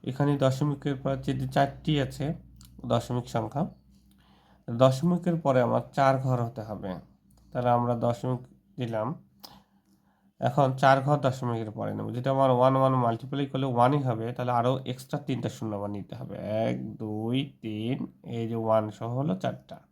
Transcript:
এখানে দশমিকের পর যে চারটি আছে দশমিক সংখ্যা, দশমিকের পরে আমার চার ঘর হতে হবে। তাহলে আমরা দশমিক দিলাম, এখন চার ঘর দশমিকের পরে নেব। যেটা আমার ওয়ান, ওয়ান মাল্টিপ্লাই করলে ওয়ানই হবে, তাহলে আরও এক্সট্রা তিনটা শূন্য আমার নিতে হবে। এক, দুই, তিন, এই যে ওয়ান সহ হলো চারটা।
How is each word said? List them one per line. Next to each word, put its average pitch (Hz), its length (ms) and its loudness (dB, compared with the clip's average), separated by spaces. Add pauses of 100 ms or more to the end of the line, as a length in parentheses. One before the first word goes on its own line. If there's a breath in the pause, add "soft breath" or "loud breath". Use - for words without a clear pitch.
এখানে 143 280 0 (120)
দশমিকের 139 580 0
পর 135 120 -2 (120)
যে 147 60 -2 (240)
চারটি 139 380 2 (120)
আছে - 200 -6 (680)
দশমিক 120 440 0
সংখ্যা, 113 280 -2 (1040 soft breath)
দশমিকের 135 760 4
পরে 131 240 4
আমার 120 160 2 (140)
চার 135 160 6 (120)
ঘর 127 120 2 (100)
হতে 113 220 -10
হবে। 98 200 -8 (640)
তাহলে 123 260 0
আমরা 120 160 2 (120)
দশমিক 123 360 -2 (380)
দিলাম, 113 280 -2 (1300 loud breath)
এখন 131 260 2 (140)
চার 135 240 8
ঘর 147 200 4
দশমিকের 117 520 -2
পরে 107 200 -4
নেব। 107 180 -6
যেটা 123 200 -2
আমার 135 220 4
ওয়ান, 131 220 6
ওয়ান 131 140 4 (100)
মাল্টিপ্লাই 127 480 -2
করলে 135 240 -2
ওয়ানই 131 320 4
হবে, 110 180 -2 (100)
তাহলে 123 240 -2
আরও 127 140 2 (180)
এক্সট্রা - 260 -8 (100)
তিনটা 127 280 -4
শূন্য 110 240 -6
আমার 104 180 -6
নিতে 92 220 -12
হবে। - 160 -12 (280)
এক, 123 120 0 (260)
দুই, 110 360 -4 (240)
তিন, 110 360 -4 (380)
এই 113 160 -4
যে 117 140 -4
ওয়ান 110 200 4 (120)
সহ 117 120 -8 (100)
হলো 156 140 0 (100)
চারটা। - 340 -8 (140)